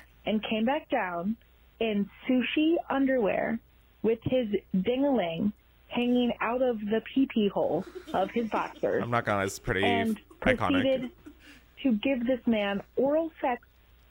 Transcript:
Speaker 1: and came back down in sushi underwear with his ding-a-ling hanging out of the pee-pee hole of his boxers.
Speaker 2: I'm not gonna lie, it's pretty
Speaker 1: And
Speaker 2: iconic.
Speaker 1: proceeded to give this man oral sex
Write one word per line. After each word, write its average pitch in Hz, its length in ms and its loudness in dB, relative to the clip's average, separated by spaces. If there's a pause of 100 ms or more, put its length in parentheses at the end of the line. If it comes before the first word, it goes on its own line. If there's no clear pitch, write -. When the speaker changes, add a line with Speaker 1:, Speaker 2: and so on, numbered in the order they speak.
(260)
Speaker 1:
and 208 180 0
came 220 200 -2
back 285 260 -2
down 190 460 -2 (440)
in 208 280 0 (200)
sushi 302 480 2 (120)
underwear 254 680 0 (440)
with 226 200 2
his 254 260 0 (320)
ding-a-ling 208 720 0 (360)
hanging 247 520 2
out 233 200 -2
of 240 200 0
the 214 200 0 (140)
pee-pee 247 340 4
hole 160 360 0 (300)
of 190 180 0
his 233 180 -2
boxers. 156 500 -2
Speaker 2:
I'm 120 120 -4
not 117 120 2
gonna 104 140 0
lie, 98 60 0
it's - 160 -4
pretty 98 240 0
Speaker 1:
And 117 340 2 (220)
Speaker 2:
iconic. - 180 2 (240)
Speaker 1:
proceeded 262 280 -2 (720)
to 269 80 2
give 240 340 0
this 247 220 0
man 202 340 0 (140)
oral 302 340 2 (100)
sex 247 220 -2 (480)